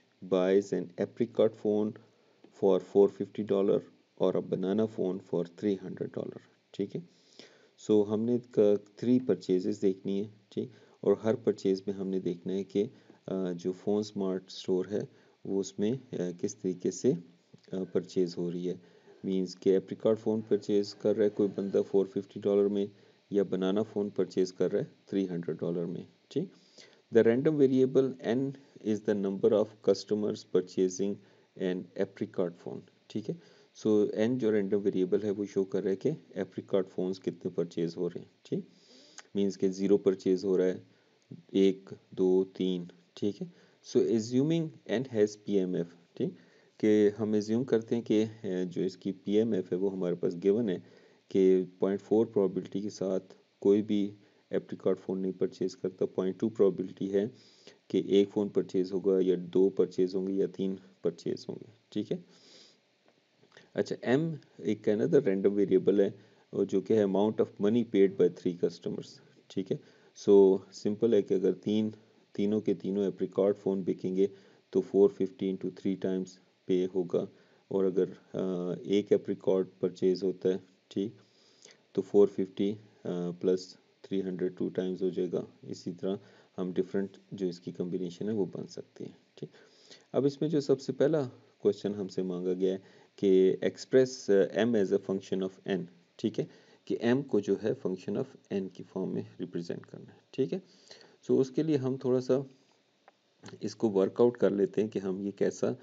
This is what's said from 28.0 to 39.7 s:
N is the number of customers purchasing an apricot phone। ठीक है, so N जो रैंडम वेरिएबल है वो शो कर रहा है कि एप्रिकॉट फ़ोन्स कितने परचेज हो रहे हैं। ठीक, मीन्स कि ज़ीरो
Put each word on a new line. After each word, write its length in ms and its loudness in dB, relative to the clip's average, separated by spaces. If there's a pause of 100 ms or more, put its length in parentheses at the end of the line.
N 260 0 (340)
is 140 0
the 140 0
number 360 0
of 160 4 (220)
customers 560 -2 (120)
purchasing 600 0 (460)
an 220 -2 (160)
apricot 500 -4
phone। 300 -12 (300)
ठीक 180 -8
है, 120 -10 (360)
so 380 2
N 140 0
जो 220 0
रैंडम 280 0
वेरिएबल 420 0
है 100 -4
वो 160 -4
शो 180 -2
कर 160 -4
रहा 100 -2
है 60 0
कि 120 -4 (280)
एप्रिकॉट 520 -4
फ़ोन्स 300 -4
कितने 320 -6
परचेज 460 -4
हो 120 -4
रहे 120 -10
हैं। 100 -20 (160)
ठीक, 220 -6 (680)
मीन्स 200 0
कि 120 0
ज़ीरो 300 2